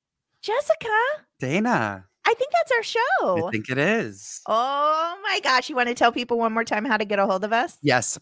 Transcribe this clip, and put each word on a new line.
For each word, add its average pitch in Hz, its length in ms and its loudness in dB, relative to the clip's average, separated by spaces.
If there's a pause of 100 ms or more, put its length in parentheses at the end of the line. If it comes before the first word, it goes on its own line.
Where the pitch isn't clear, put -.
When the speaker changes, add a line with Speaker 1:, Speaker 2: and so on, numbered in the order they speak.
(420)
Speaker 1:
Jessica. 508 480 -2 (500)
Speaker 2:
Dana. 131 680 0 (220)
Speaker 1:
I 466 60 6
think 539 200 -2
that's 679 180 0
our 453 120 2
show. 453 640 0
Speaker 2:
I - 40 -6
think 110 180 -6
it 127 100 -2
is. 151 680 -2
Speaker 1:
Oh 294 760 0
my 392 200 -2
gosh. 269 260 2
You 294 60 -8
wanna 240 200 0
tell 233 160 4
people 240 280 -4
one 226 140 0
more 226 100 0
time 220 220 -2
how 226 120 2
to 214 80 -2
get 202 140 0
a 196 60 4
hold 190 180 0
of 214 100 -2
us? 240 280 0
Speaker 2:
Yes. 127 400 2